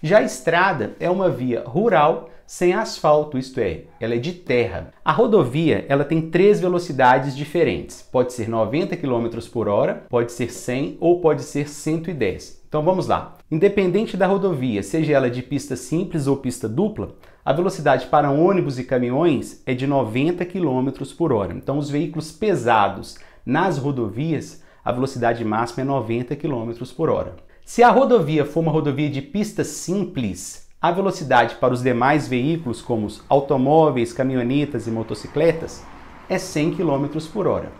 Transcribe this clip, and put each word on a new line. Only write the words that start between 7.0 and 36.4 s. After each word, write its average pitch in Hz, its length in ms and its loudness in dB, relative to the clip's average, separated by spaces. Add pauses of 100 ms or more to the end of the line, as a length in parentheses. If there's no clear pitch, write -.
diferentes. 143 640 -2
Pode - 320 0
ser 110 160 -6
noventa 123 480 -2
quilômetros 117 520 -4
por 110 180 -2
hora, 117 420 0
pode 117 220 0
ser - 220 -6
cem 135 480 -6
ou 175 200 4
pode 147 220 2
ser 143 260 -4
cento 160 400 -4
e 185 60 -6
dez. - 540 -4
Então 151 160 -2
vamos 170 240 2
lá. - 260 -2 (160)
Independente 196 640 2
da 180 120 2
rodovia, 143 560 0
seja 147 300 0
ela 127 140 4
de 123 140 -4
pista 131 320 -6
simples 160 540 -2
ou 135 80 4
pista 123 320 -6
dupla, 156 480 -4 (280)
a 139 80 2
velocidade 147 540 2
para 147 240 4
ônibus 151 480 2
e 123 60 -6
caminhões 127 840 0
é 131 80 0
de 127 140 -2
noventa 139 560 0
quilômetros 139 680 -2
por 165 200 0
hora. 95 200 0
Então 135 240 -4
os 143 140 -4
veículos 156 400 -4
pesados 110 880 0 (260)
nas 156 340 0
rodovias, 131 840 -4 (200)
a - 80 -2
velocidade 120 520 -2
máxima 113 380 -2
é - 20 -2
noventa 127 520 -2
quilômetros 117 560 -6
por 156 180 -2
hora. 92 240 -2 (300)
Se - 180 2
a 240 80 10
rodovia 190 540 4
for 165 160 -2
uma 165 100 0
rodovia 147 400 0
de 135 100 -4
pista 202 440 -4
simples, - 1040 -6 (120)
a 170 120 2
velocidade 135 640 2
para 127 180 2
os 123 80 -4
demais 127 460 2
veículos, 127 520 -2
como 113 240 -2
os 104 240 -8
automóveis, 139 840 2
caminhonetas 131 760 -2
e 117 60 -4
motocicletas, 143 920 -2 (460)
é 185 100 -2
cem 156 320 -2